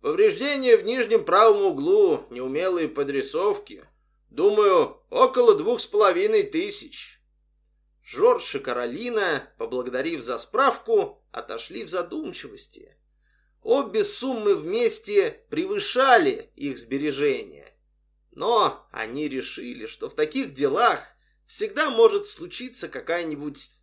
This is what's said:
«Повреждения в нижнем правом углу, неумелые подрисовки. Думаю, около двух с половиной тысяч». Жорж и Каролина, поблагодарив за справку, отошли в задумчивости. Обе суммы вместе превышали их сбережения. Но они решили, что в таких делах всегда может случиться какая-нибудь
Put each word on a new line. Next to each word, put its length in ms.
«Повреждения 760
в 80
нижнем 400
правом 380
углу, 680
неумелые 580
подрисовки. 960
Думаю, 680
около 440
двух 260
с 60
половиной 560
тысяч». 760
Жорж 540
и 20
Каролина, 920
поблагодарив 680
за 140
справку, 920
отошли 540
в 40
задумчивости. 1080
Обе 400
суммы 540
вместе 960
превышали 1040
их 220
сбережения. 920
Но 580
они 380
решили, 580
что 240
в 40
таких 380
делах 520
всегда 440
может 360
случиться 600
какая-нибудь 840